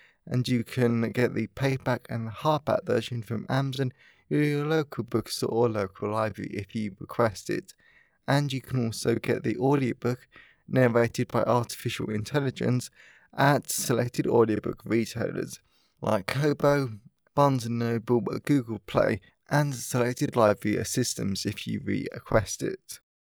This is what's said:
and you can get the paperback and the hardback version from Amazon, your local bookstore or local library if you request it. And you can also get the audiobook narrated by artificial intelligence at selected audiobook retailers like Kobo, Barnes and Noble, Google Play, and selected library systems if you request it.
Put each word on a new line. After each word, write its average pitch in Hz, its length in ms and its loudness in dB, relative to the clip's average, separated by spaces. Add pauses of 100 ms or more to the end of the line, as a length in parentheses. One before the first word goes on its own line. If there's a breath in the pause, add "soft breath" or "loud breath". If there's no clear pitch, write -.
(280 soft breath)
and 127 200 -2
you 120 160 2
can 117 480 2
get 123 220 2
the 107 140 -2
paperback 131 640 -2
and 113 180 -6
the 110 40 -8
hardback 147 540 0
version 117 380 -2
from - 240 -6
Amazon, 131 460 -2 (340 soft breath)
your 147 380 0
local 151 380 -2
bookstore - 480 -2
or 117 180 4
local 104 420 -2
library 110 400 -2
if - 240 -8
you 104 240 -4
request - 500 -2
it. 98 240 -4 (540 soft breath)
And 139 240 0
you 131 80 -6
can 123 260 -2
also 117 300 0
get - 280 -2
the 113 140 -2
audiobook 127 680 0 (400 loud breath)
narrated 120 600 4
by 117 160 0
artificial - 640 -2
intelligence 123 800 -2 (480 loud breath)
at 139 320 4
selected 123 560 0
audiobook 107 600 2
retailers 107 760 -2 (420)
like 104 240 -2
Kobo, 143 680 0 (420)
Barnes 135 300 4
and 117 120 -4
Noble, 117 440 2
Google 113 580 0
Play, 107 400 2 (320 soft breath)
and 143 240 2
selected 123 600 -2
library 104 500 4
systems 107 600 -2
if 101 220 -6
you 107 180 -4
request - 800 -2
it. - 360 -8 (220)